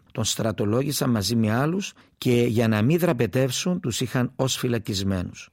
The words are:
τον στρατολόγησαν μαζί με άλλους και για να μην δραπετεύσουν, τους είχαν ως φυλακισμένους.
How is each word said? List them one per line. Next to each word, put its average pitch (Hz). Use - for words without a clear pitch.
τον 117
στρατολόγησαν 113
μαζί 110
με 110
άλλους 156
και 120
για 117
να 107
μην 156
δραπετεύσουν, 135
τους 123
είχαν 123
ως -
φυλακισμένους. 98